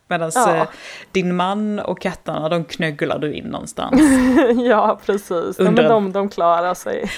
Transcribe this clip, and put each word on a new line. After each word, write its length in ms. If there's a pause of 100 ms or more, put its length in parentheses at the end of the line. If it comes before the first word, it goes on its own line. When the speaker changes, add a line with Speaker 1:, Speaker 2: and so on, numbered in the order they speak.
Speaker 1:
Medans, 280
Speaker 2:
Ja. 200
Speaker 1:
eh, 120 (440)
din 240
man 420
och 220
katterna, 480
de 160
knögglar 540
du 160
in 100
någonstans. 560 (300)
Speaker 2:
<laughs> 260 (120)
Ja, 380
precis. 540
Speaker 1:
Under 220
Speaker 2:
Ja, 60
men 160
Speaker 1:
en 0
Speaker 2:
de, 80
de 160
klarar 460
sig. 440